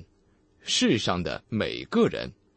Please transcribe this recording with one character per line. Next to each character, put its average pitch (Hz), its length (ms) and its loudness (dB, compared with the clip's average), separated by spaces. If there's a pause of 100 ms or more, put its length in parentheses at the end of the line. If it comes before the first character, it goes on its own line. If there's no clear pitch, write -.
(600)
世 190 380 2
上 90 240 0
的 69 260 -6
每 67 380 -2
个 214 220 2
人， 60 220 -6 (260)